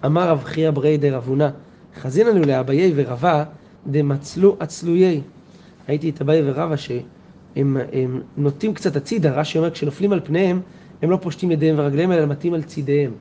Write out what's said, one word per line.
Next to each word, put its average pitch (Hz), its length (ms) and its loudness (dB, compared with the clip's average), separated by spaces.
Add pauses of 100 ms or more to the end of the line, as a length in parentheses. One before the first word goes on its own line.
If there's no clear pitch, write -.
אמר 165 240 2
רב 143 140 2
חייא 160 280 0
ברי 147 260 2
דרב 135 300 0
הונא, 139 220 2 (500)
"חזינן 196 460 2
לאביי 139 500 2
ורבא 139 480 0 (440)
דמצלו 143 720 2
עצלויי". 170 640 0 (680)
ראיתי 151 200 -2
את - 120 -6
אביי 156 240 4
ורבא 151 300 -2
שהם, 131 220 -6 (960)
הם 127 280 -2 (160)
נוטים 143 360 -2
קצת 160 220 -4
הצידה. 156 360 0
רש"י 151 260 -2
אומר, 160 140 0
כשנופלים 165 420 -2
על 180 100 0
פניהם, 180 380 0 (400)
הם 160 80 0
לא 180 120 4
פושטים 180 300 -4
ידיהם 160 280 2
ורגליהם, 147 320 0
אלא 165 140 4
מטים 143 280 -2
על 160 100 -2
צידיהם. 143 580 -2